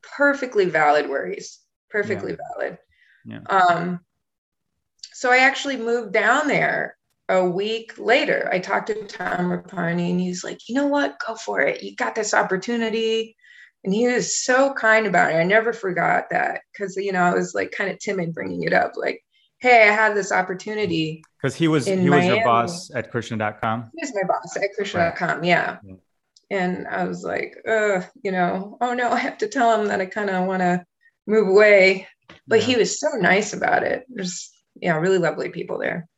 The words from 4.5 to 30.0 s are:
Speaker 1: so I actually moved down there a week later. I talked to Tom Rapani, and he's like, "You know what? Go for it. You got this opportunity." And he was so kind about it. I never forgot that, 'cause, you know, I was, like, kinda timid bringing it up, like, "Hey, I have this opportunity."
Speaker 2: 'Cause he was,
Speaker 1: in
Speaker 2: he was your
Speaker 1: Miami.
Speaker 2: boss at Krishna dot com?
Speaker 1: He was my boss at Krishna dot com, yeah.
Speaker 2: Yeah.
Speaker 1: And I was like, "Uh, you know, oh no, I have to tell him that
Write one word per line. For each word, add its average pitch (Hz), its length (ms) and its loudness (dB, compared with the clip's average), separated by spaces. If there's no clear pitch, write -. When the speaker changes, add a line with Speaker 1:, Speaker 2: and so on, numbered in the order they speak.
Speaker 1:
so - 180 -2
I 254 80 6
actually 262 380 2
moved 226 360 -4
down 240 360 2
there 160 480 -2
a 185 160 2
week 208 540 -4
later. 220 540 2
I 185 60 0
talked 196 300 -2
to 214 180 -4
Tom 180 440 -4
Rapani, 175 600 -4
and 180 100 0
he's 180 240 -4
like, - 240 -12
"You 226 60 -6
know 285 120 0
what? 285 400 -2
Go 226 100 -8
for - 240 -4
it. - 220 0
You 202 140 -14
got 226 180 -4
this 214 200 -2
opportunity." 226 1040 0
And 190 100 0
he 240 140 2
was 247 360 0
so 269 300 4
kind 220 320 4
about 175 260 2
it. 160 40 2
I 165 80 4
never 220 280 2
forgot 180 580 0
that, - 300 -2
'cause, 196 200 -8
you 196 160 -4
know, 180 100 2
I 180 120 4
was, 180 200 -2
like, 196 180 -2
kinda 190 240 -4
timid 175 380 -6
bringing 175 300 -8
it 170 100 0
up, - 220 0
like, - 280 -6
"Hey, 233 280 8
I 208 40 4
have 220 220 2
this 196 180 -2
opportunity." 185 880 -4
Speaker 2:
'Cause 131 160 -2
he 160 120 2
was, 151 200 2
Speaker 1:
in 190 140 0
Speaker 2:
he 180 80 4
was - 160 6
your - 100 4
Speaker 1:
Miami. - 80 0
Speaker 2:
boss - 500 0
at 117 160 -6
Krishna 117 280 -6
dot 104 220 -4
com? 113 340 -4
Speaker 1:
He 330 80 -14
was - 120 -10
my 196 100 -2
boss - 320 -4
at 202 180 -4
Krishna 196 260 -4
dot 170 160 0
com, 165 280 -4
yeah. 175 380 0
Speaker 2:
Yeah. - 120 -20
Speaker 1:
And 185 380 -4
I 185 160 -4
was 180 200 -8
like, - 320 -6
"Uh, 208 360 0
you 196 100 -4
know, 185 480 -2
oh 247 140 -2
no, 240 160 -2
I 247 80 0
have 254 200 -4
to 214 100 -4
tell 233 320 2
him 208 80 -2
that 196 120 -2